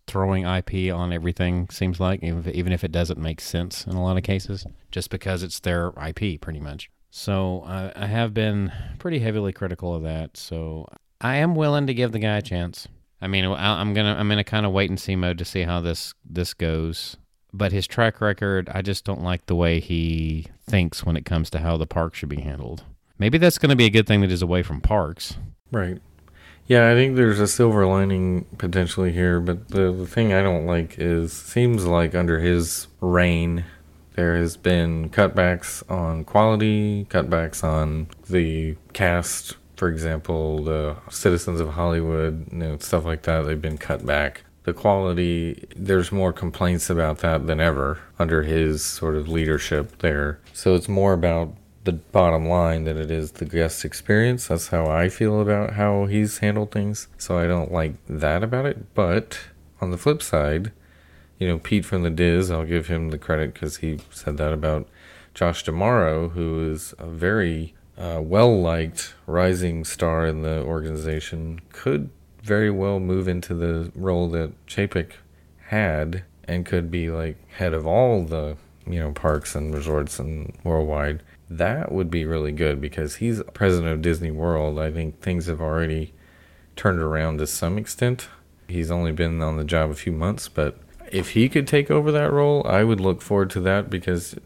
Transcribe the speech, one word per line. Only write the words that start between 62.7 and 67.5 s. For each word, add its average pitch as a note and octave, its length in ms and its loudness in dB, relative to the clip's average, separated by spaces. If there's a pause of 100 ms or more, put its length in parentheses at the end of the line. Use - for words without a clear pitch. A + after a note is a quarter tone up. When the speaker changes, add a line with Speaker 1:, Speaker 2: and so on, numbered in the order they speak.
Speaker 2:
him E2 200 -2
the D#2 80 -4
credit D#2 380 -2
'cause - 240 -8
he D#2+ 200 -4 (120)
said - 260 -8
that D2+ 160 0
about D#2 360 -2 (440)
Josh E2+ 300 0
D'Amaro, E2+ 720 2
who D#2+ 380 -2
is D#2 280 -8
a - 80 -12
very, E2 640 -2 (240)